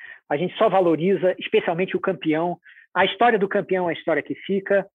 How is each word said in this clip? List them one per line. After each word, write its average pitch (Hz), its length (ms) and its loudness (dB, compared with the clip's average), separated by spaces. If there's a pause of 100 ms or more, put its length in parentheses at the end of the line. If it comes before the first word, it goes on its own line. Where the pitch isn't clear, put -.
(300)
A 147 80 0
gente 175 200 -4
só 214 120 2
valoriza 180 680 2
especialmente 185 600 -2
o - 20 -4
campeão. 170 580 -2 (380)
A 185 80 4
história 226 340 2
do 196 120 0
campeão 185 400 -2
é 156 40 -2
a - 40 -6
história 151 260 -2
que 139 120 -8
fica. 196 600 -2